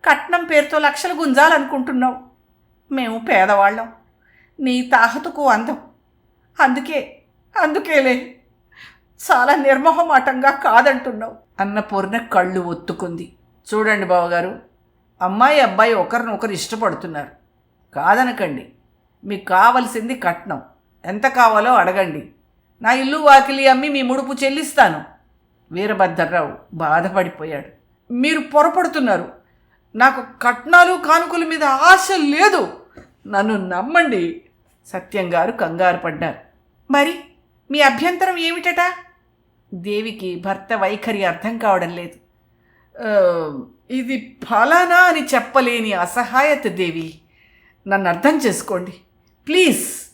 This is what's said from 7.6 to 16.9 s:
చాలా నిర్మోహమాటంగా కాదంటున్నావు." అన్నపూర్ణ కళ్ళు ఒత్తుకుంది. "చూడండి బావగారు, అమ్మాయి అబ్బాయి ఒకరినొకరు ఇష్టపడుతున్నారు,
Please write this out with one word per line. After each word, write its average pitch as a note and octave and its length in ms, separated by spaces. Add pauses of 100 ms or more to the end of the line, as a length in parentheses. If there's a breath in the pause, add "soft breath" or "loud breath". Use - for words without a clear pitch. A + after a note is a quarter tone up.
చాలా C4 220
నిర్మోహమాటంగా C#4 960
కాదంటున్నావు." A#3+ 840 (260)
అన్నపూర్ణ G3+ 580
కళ్ళు F#3 420
ఒత్తుకుంది. E3+ 720 (420)
"చూడండి G#3+ 320
బావగారు, F3 520 (640)
అమ్మాయి B3 380
అబ్బాయి A3 340
ఒకరినొకరు A3 580
ఇష్టపడుతున్నారు, E3+ 800 (640)